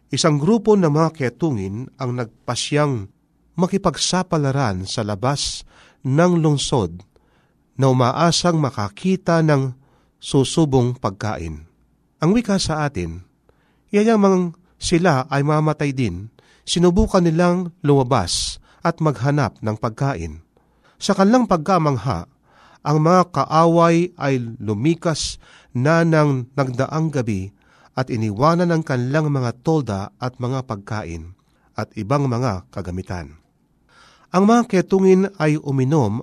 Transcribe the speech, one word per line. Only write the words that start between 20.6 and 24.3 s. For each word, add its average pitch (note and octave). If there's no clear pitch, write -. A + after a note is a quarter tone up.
Sa -
kanilang A3
pagkamangha, D3
ang D3
mga F3+
kaaway E3+
ay C3+